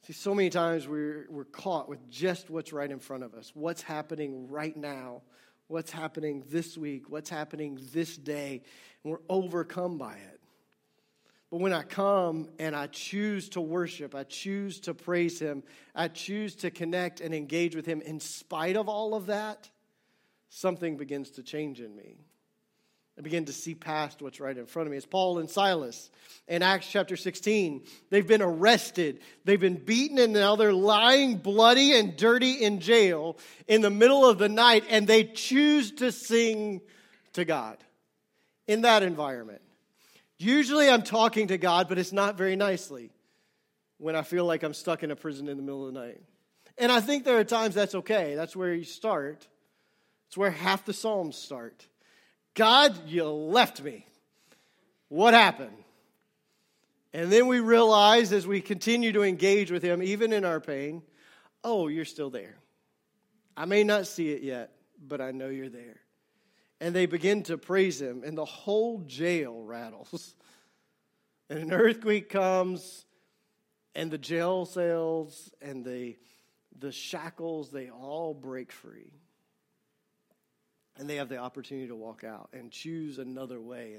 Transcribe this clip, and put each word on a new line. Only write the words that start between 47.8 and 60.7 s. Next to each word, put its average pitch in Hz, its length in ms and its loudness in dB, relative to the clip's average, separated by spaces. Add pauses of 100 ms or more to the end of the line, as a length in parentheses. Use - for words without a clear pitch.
okay. 180 420 -2
That's 165 200 -8
where 180 180 -2
you 170 120 -6
start. 151 600 -6 (840)
It's - 80 -14
where 196 120 0
half 185 360 -2
the 208 80 -6
Psalms 196 420 -4
start. - 520 -16 (640)
"God, 220 540 4
you 165 180 -2
left 156 560 2
me. 113 240 -14 (1000)
What 202 260 6
happened?" 156 440 4 (1400)
And 170 180 -2
then 240 160 8
we 247 120 4
realize 220 760 8
as 185 140 0
we 202 120 0
continue 226 540 0
to 208 80 2
engage 196 500 2
with 175 120 -4
him, 175 180 0
even 208 320 0
in 208 100 0
our 170 160 -2
pain, 151 440 -8 (600)